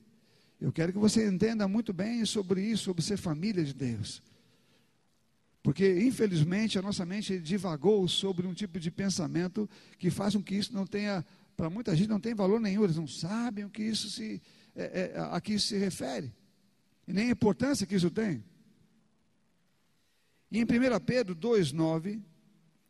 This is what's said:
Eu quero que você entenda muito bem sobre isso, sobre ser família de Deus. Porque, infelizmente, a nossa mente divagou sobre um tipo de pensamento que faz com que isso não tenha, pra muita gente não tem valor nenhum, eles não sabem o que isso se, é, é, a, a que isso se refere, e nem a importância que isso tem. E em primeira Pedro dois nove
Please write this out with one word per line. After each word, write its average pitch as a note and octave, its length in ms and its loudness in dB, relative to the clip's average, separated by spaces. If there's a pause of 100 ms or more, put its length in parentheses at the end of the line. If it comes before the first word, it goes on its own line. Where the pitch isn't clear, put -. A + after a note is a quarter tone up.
(600)
Eu C#3+ 120 -2
quero E3+ 220 0
que F#3+ 60 -4
você G#3+ 280 6
entenda G#3 400 2
muito G#3 260 0
bem A3 320 -2
sobre F#3+ 400 0
isso, A3 200 -2
sobre E3+ 180 0
ser G3+ 140 -2
família F3+ 460 -2
de C#3 100 -4
Deus. A#2 480 -4 (1400)
Porque, F3+ 400 4
infelizmente, G#3 760 2
a F#3 40 -2
nossa F#3+ 240 -4
mente F#3+ 340 -4
divagou F3+ 680 2
sobre F#3 400 -2
um F3+ 60 -4
tipo F#3 260 -6
de E3 120 -4
pensamento F#3 760 -2 (280)
que F3+ 120 0
faz G3+ 260 0
com G3 80 0
que F#3+ 120 -4
isso - 180 -2
não G3 120 -2
tenha, G3+ 400 -4 (320)
pra D#3+ 120 -2
muita G3 260 -2
gente G3 120 4
não G#3+ 120 0
tem A#3 140 -4
valor G#3 280 4
nenhum, G#3 220 2
eles E3 140 4
não D#3+ 100 -4
sabem G#3 580 -4
o F#3+ 40 -12
que - 120 -8
isso G#3+ 280 -2
se, G#3 320 -8 (340)
é, F3 400 -4
é, E3+ 40 -6
a, D#3+ 160 -4
a F3 60 -4
que G#3+ 120 -4
isso G#3 140 0
se G#3 100 -2
refere, G3 540 -4 (760)
e F3 60 -6
nem A3 160 2
a - 20 4
importância A#3 560 2
que G3+ 80 0
isso F3 160 4
tem. F3 320 -2 (2000)
E G3+ 80 0
em A#3 60 4
primeira B3 340 4
Pedro A#3 340 0
dois F3 380 2
nove D#3+ 500 0 (680)